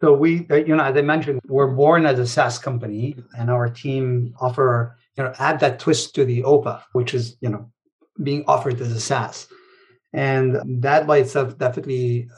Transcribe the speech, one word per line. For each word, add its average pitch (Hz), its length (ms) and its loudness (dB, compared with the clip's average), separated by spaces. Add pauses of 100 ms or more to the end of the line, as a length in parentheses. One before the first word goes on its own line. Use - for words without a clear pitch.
So 151 140 6
we, 165 360 2
uh, 147 60 4
you 156 180 2
know, 156 80 2
as 135 140 0
I 147 60 4
mentioned, 147 440 -2
we're 135 280 2
born 156 320 4
as 131 120 2
a 123 80 0
SaaS 123 320 0
company, 117 580 -6 (200)
and 120 140 -4
our 120 180 0
team 127 720 -4
offer, 123 560 0 (200)
you 135 80 -4
know, 127 140 -6
add 147 220 0
that 131 180 0
twist - 360 -2
to 143 100 2
the 120 180 0
opa, 135 400 2 (100)
which 123 200 -2
is, 120 280 -4
you 120 100 -4
know, - 200 -8 (520)
being 143 240 -2
offered 131 340 -2
as 120 120 -4
a 113 80 -4
SaaS. - 460 -6 (680)
And 131 680 -2
that 151 240 2
by 147 120 4
itself 131 400 0
definitely, 123 800 -2